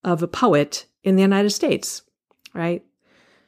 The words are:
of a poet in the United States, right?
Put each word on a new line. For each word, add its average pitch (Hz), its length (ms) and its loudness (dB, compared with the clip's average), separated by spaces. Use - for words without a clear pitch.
of 175 180 0
a 170 60 -2
poet 156 580 0
in 190 140 2
the 190 60 4
United 196 280 2
States, - 520 -4
right? 170 300 -6